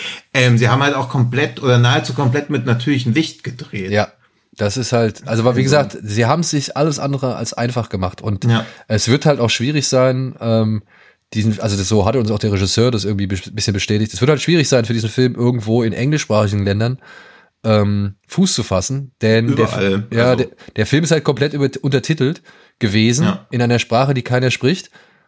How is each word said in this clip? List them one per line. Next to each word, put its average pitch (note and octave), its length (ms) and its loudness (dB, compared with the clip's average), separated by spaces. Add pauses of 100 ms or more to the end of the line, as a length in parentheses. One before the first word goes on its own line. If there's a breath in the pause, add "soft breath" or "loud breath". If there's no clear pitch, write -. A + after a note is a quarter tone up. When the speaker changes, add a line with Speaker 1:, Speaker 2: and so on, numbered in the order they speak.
(320 loud breath)
Speaker 1:
ähm, B2 260 4
sie A#2 120 4
haben C3 120 2
halt C#3+ 140 0
auch C3 120 -4
komplett C3 540 -2
oder B2 160 4
nahezu B2+ 360 2
komplett C#3+ 360 0
mit B2+ 160 -2
natürlichem B2 460 0
Licht D#3+ 320 -4
gedreht. G2+ 480 -10
Speaker 2:
Ja, G#2 160 2 (480)
das G#2 200 -2
ist B2+ 160 -4
halt, A#2 360 0
also, A2+ 160 0
weil, B2 100 2
wie B2 60 2
Speaker 1:
Also C3 100 2
Speaker 2:
gesagt, C#3 320 0
sie G#2+ 240 0
haben D#3 160 2
sich D3 340 -4
alles D3 220 0
andere C3+ 380 -4
als A2+ 180 -8
einfach A#2+ 360 -4
gemacht. F#2 320 -6
Und G2+ 220 -4
Speaker 1:
Ja. A#2 220 2 (220 loud breath)
Speaker 2:
es A2 180 0
wird C3 180 2
halt D3 140 4
auch A#2 120 2
schwierig C#3 360 -2
sein, C3 540 0
ähm, A2 420 0 (500 soft breath)
diesen, G#2+ 280 0
also G2+ 160 -2
das, G2 120 -2
so G#2 180 4
hatte A#2 120 2
uns A2 140 0
auch G#2+ 80 -4
der A2 120 0
Regisseur G2 380 2
das G#2 140 -2
irgendwie G2+ 240 -2
bes-, F#2+ 260 -8
bisschen G#2 200 -2
bestätigt, G#2+ 380 -2
es - 80 -10
wird B2 100 4
halt C#3+ 120 0
schwierig E3 260 2
sein, B2 160 4
für A#2 100 -2
diesen A2+ 160 -4
Film B2+ 260 0
irgendwo A#2 480 0
in A2+ 80 -2
englischsprachigen G#2+ 720 0
Ländern, A2+ 340 0 (680 loud breath)
ähm, G#2 520 2 (120)
Fuß F#3 240 2
zu B2 100 0
fassen, C3 500 -4 (100)
denn A2+ 340 2
der A2+ 80 2
F-, G#2+ 120 -2
Speaker 1:
Überall, G2 360 0
Speaker 2:
ja, A#2 200 2
Speaker 1:
also B2 120 0
Speaker 2:
der, - 40 -8 (280 loud breath)
der G#2+ 100 0
Film D3+ 180 2
ist D3 80 0
halt D#3+ 120 2
komplett C#3+ 300 0
über-, C#3 160 0 (100)
untertitelt C#3 640 0 (360 soft breath)
gewesen A2+ 460 2
Speaker 1:
Ja. G2+ 260 -2
Speaker 2:
in A#2+ 120 -2
einer A#2+ 160 2
Sprache, C3 360 0
die B2+ 80 -4
keiner B2+ 280 0
spricht C#3+ 400 -2 (380 soft breath)